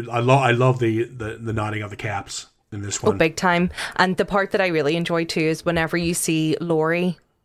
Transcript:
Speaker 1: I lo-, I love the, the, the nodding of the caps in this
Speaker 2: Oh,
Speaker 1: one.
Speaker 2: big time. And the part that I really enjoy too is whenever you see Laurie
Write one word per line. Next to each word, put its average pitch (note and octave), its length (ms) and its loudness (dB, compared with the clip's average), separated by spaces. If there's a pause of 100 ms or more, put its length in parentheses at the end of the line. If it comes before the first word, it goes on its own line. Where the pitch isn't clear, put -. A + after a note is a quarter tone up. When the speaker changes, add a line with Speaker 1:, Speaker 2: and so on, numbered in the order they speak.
(120)
Speaker 1:
I A#2+ 80 0
lo-, B2+ 180 6
I B2+ 140 4
love B2 280 4
the, A2+ 240 0
the, A2+ 380 -10
the A2 120 -6
nodding G#2+ 280 -4
of G#2 80 -8
the G2+ 60 -14
caps - 520 -8 (240)
in G2+ 100 -10
this G2+ 220 -6
Speaker 2:
Oh, - 60 0
Speaker 1:
one. G#3 80 2
Speaker 2:
big E3 180 0
time. F3+ 340 2 (280)
And F#3 200 2
the G3 80 0
part G3 260 -2
that G3 100 2
I F#3 60 2
really D#3 280 0
enjoy E3+ 300 -2
too E3 160 -2
is D#3 240 0
whenever E3+ 320 0
you E3+ 160 0
see D#3+ 480 0
Laurie E3+ 560 0 (280)